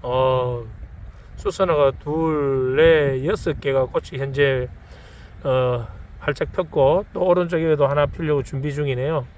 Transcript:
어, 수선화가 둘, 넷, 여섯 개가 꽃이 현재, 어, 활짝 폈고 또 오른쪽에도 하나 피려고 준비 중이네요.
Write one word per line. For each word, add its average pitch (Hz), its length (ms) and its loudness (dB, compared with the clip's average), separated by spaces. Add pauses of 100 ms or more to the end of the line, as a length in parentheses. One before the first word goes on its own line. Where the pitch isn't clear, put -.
어, 127 600 0 (720)
수선화가 160 560 2 (100)
둘, 143 720 0
넷, 147 500 4
여섯 160 340 -2
개가 135 260 2
꽃이 156 340 -6
현재, 135 480 0 (760)
어, 127 420 0 (320)
활짝 147 340 -4
폈고 156 600 2
또 180 120 -6
오른쪽에도 165 640 2
하나 143 200 2
피려고 151 360 -2
준비 139 320 -6
중이네요. 139 520 -2 (120)